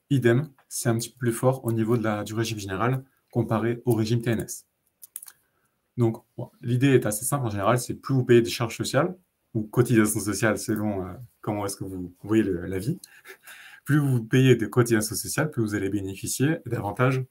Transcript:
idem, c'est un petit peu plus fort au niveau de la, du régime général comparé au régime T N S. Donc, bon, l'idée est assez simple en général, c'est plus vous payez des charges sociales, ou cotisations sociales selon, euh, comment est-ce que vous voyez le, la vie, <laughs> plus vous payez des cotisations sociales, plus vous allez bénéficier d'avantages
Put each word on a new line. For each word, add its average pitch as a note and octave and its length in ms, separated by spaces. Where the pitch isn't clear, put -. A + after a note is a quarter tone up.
idem, B2+ 400
c'est - 200
un A#2 80
petit A2+ 140
peu - 80
plus A#2 140
fort - 340
au A#2 60
niveau A2+ 260
de G#2+ 60
la, G#2 200
du G#2 80
régime A2 260
général G2+ 460
comparé A2+ 540
au A#2+ 80
régime A2+ 300
T B2 80
N A2 100
S. - 240
Donc, A2+ 240
bon, A#2 120
l'idée B2 320
est - 100
assez G#2+ 220
simple C#3 180
en A2+ 60
général, G2+ 280
c'est - 160
plus - 200
vous B2+ 100
payez A#2+ 160
des A#2 80
charges - 280
sociales, D3 380
ou G#2+ 120
cotisations A2 560
sociales G2+ 360
selon, G#2 480
euh, F#2 80
comment G#2 240
est-ce G2 100
que G#2 80
vous F#2 380
voyez A2 200
le, F2+ 220
la F#2 140
vie, C3 200
<laughs> - 420
plus D3 140
vous C3 240
payez B2+ 340
des G#2 140
cotisations A2+ 460
sociales, - 340
plus A#2+ 120
vous G#2 120
allez G2 160
bénéficier G#2 720
d'avantages B2+ 680